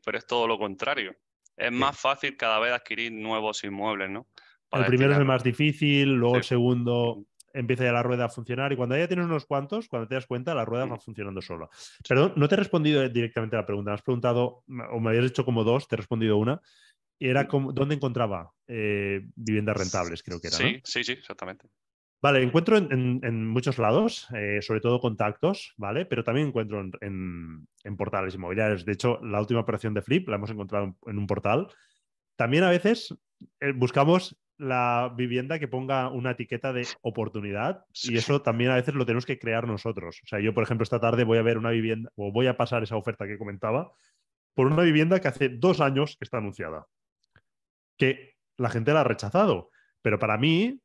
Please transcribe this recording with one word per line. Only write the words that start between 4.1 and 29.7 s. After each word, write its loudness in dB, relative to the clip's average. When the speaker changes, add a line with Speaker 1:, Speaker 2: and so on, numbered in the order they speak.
Speaker 2:
El 0
Speaker 1:
Para 4
Speaker 2:
primero 4
es 4
el 4
Speaker 1:
destinarlo. -
Speaker 2:
más 2
difícil, 2
luego 4
el 2
Speaker 1:
Sí. -8
Speaker 2:
segundo 2
Speaker 1:
Ujú. -14
Speaker 2:
empieza -2
ya 4
la 2
rueda 0
a -2
funcionar -4
y -2
cuando 0
ya 0
tienes -2
unos -2
cuantos, -4
cuando -6
te -4
das -4
cuenta, -4
la 0
rueda -2
va -6
Speaker 1:
Ujú. -14
Speaker 2:
funcionando -10
sola. -12
Perdón, 6
no 4
te 4
he 4
respondido 2
directamente -2
a 0
la -2
pregunta. -4
Me -2
has -6
preguntado, 0
o -4
me 0
habías 4
hecho 0
como 2
dos, 2
te -4
he -2
respondido 0
una. 0
Y -2
era 4
Speaker 1:
Sí. -4
Speaker 2:
como, 0
¿dónde 0
encontraba, -4
eh, -4
viviendas 0
rentables? -4
Creo -10
que -10
era, -4
¿no? 2
Speaker 1:
Sí, -2
sí, -4
sí, -4
exactamente. -12
Speaker 2:
Vale, 4
encuentro 4
en, 2
en, 0
en -2
muchos -2
lados, 2
eh, -2
sobre -2
todo 2
contactos, -2
¿vale? -4
Pero -4
también 0
encuentro -4
en, -8
en, -8
en -8
portales -4
inmobiliarios. -2
De 0
hecho, 0
la -2
última 2
operación -2